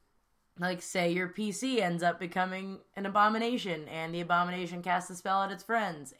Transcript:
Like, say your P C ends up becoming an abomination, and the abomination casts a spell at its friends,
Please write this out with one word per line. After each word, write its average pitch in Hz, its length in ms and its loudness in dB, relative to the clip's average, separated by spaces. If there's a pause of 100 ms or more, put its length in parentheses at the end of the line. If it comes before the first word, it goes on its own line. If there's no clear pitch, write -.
(580)
Like, 175 240 -2
say 175 300 2
your 180 160 0
P 214 220 -4
C 254 300 0
ends 170 220 2
up 170 180 2
becoming 185 600 -2 (140)
an 202 120 -4
abomination, 208 800 2
and 160 260 -4
the 175 60 -2
abomination 175 640 0
casts 180 280 0
a 180 60 -12
spell 196 260 2
at 196 80 0
its 196 140 -8
friends, 190 560 -2